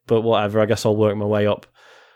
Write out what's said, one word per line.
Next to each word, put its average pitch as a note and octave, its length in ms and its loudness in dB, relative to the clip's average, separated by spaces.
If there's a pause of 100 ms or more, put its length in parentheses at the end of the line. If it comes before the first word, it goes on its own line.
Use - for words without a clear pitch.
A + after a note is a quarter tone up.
but A2+ 140 2
whatever, G#2+ 380 0
I G#2+ 60 4
guess G#2+ 200 -2
I'll G#2+ 120 2
work G#2+ 180 2
my G#2 100 -6
way G#2 220 0
up." - 180 -4 (500)